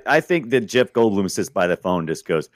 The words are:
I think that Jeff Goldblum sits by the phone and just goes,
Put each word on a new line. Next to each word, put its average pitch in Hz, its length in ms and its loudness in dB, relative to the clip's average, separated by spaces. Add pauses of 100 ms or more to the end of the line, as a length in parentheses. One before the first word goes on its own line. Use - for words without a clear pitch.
I 147 140 2
think 156 300 -2
that 127 120 2
Jeff 123 300 0
Goldblum 101 380 2
sits 95 180 -4
by 92 180 0
the 87 120 0
phone 90 220 -2
and 80 80 -6
just 78 180 -8
goes, 80 300 -2